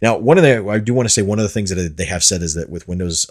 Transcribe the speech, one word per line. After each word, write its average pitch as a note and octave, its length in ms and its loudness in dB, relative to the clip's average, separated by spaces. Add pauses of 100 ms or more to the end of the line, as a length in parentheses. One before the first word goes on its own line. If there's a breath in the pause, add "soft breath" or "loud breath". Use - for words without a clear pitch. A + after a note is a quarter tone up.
Now, A2+ 160 0
one C3+ 220 4
of F3 60 8
the, A2 260 4
I G#2+ 80 0
do A2+ 160 -2
wanna A#2+ 140 0
say A2 140 2
one G#2 180 0
of - 20 0
the G#2 60 0
things G2 220 -4
that F2 260 -4
they F2 80 -4
have E2+ 180 -4
said F2+ 200 0
is D#2 120 -4
that E2 160 -6
with E2+ 160 -12
Windows F2+ 440 -4